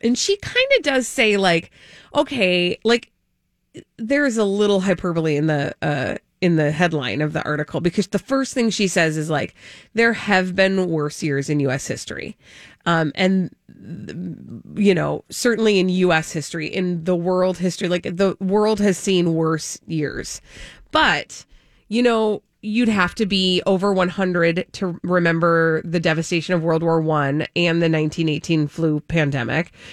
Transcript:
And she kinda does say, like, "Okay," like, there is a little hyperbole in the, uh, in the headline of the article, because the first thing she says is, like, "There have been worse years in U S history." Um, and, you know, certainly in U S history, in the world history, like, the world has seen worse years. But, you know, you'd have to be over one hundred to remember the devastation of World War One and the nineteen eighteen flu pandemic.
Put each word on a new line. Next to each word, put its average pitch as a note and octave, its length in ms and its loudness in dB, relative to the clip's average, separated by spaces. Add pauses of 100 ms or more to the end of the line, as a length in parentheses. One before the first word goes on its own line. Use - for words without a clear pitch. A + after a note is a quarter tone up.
And A#3+ 140 2
she G4+ 220 0
kinda C5 440 2
does C4+ 240 0
say, G#3+ 300 2
like, F3 340 2 (440)
"Okay," F#3 720 0
like, A#3 280 0 (840)
there C#4 260 0
is A#3 140 0
a G#3+ 80 2
little G3+ 340 2
hyperbole E3+ 560 0
in D3+ 100 2
the, D3 360 0
uh, C#3+ 320 -2 (260)
in F3 160 4
the D3 140 2
headline D3 500 0
of D3+ 140 -2
the D3 100 -4
article, D3+ 380 -4
because F3 240 0
the - 120 -2
first C4+ 360 -2
thing A#3 160 0
she G3 180 0
says D#3+ 300 0
is, D#3 100 -4
like, D3 260 -2 (380)
"There A#3 220 2
have F#3 420 0
been F#3+ 320 2
worse D3+ 340 -2
years C#3 280 -2
in D3 100 2
U C3+ 100 2
S C3 160 -4
history." - 520 -10 (480)
Um, E3 280 2
and, F#3+ 400 0 (1200)
you G3+ 200 4
know, D3 340 -2
certainly A3 500 2
in F#3 120 2
U F3+ 240 4
S D#3+ 180 -2
history, D#3 340 -8
in F3+ 380 -4
the F3+ 100 0
world F#3 440 0
history, F3+ 300 -2
like, F3 160 -2
the F#3 360 -2
world G#3 400 0
has G3+ 160 2
seen E3+ 380 2
worse D#3+ 520 -2
years. - 540 -6 (520)
But, A3+ 520 0 (440)
you A3+ 140 0
know, A3 400 2 (200)
you'd A3 280 0
have F#3+ 240 0
to A3+ 100 -2
be F#3 400 2
over G3 260 2
one F#3 200 0
hundred F3 600 0
to F3+ 320 -6
remember E3 800 2
the E3+ 160 -2
devastation E3 540 -2
of E3+ 100 2
World E3 200 0
War E3 180 2
One D3+ 460 0 (100)
and E3+ 260 2
the E3 60 2
nineteen D#3+ 400 0
eighteen D#3 380 0
flu D3+ 340 0
pandemic. C#3+ 720 -2 (200)